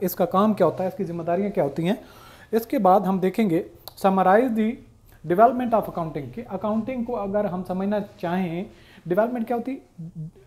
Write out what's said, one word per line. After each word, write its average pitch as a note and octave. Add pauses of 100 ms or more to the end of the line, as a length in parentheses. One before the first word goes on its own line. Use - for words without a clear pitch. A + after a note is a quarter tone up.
इसका F#3
काम G3+
क्या F#3+
होता E3
है, F#3+
इसकी F#3
जिम्मेदारियाँ E3+
क्या F3+
होती C#3+
हैं। G#3 (480)
इसके A3+
बाद F#3+
हम F#3
देखेंगे F#3 (320)
summarize F#3+
the A3 (540)
development A#3+
of G#3+
accounting, D#3
कि A#3
अकाउंटिंग A3
को A#3+
अगर G#3
हम F3+
समझना G3
चाहें, F3+ (420)
डेवलपमेंट A3+
क्या A#3+
होती A#3+
है? E3+ (380)